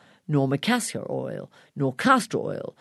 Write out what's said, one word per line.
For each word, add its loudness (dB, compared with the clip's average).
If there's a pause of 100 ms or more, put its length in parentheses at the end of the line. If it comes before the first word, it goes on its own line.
(280)
nor 4
macassar -2
oil, -8 (240)
nor 0
castor 2
oil, -6